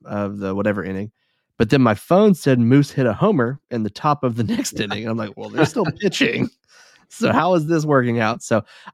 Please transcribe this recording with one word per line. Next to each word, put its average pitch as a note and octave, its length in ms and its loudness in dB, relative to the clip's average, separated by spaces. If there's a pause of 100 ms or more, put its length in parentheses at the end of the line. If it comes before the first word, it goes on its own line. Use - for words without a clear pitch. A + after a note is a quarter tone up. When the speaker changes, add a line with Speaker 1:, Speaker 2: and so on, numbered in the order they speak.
Speaker 1:
of G2+ 340 -8
the F#2+ 160 -4
whatever G2+ 280 -2
inning. F#2+ 280 -8 (480)
But A2+ 100 0
then C3+ 140 4
my A2 100 6
phone G3 400 4
said C3 260 2
Moose C3 320 4
hit C3+ 140 0
a A2 80 2
homer C#3+ 460 0 (100)
in A#2 140 -4
the G2+ 60 -4
top D3 340 -2
of A#2+ 120 -2
the A#2 80 -2
<laughs> - 0 -
next A#3 360 -4
inning. G#2 240 -6
And A2+ 80 -6
I'm A2+ 60 -4
like, A2 200 -8
"Well, G#2+ 120 -12
they're C#3+ 160 0
still F#3+ 200 -2
Speaker 2:
<laughs> - 160 -8
Speaker 1:
pitching. - 480 -2 (600)
So A#2 220 -2
how F#3 220 2
is D#3 140 0
this D#3+ 180 0
working B2 340 2
out?" A2 220 -2
So A2 220 0 (300)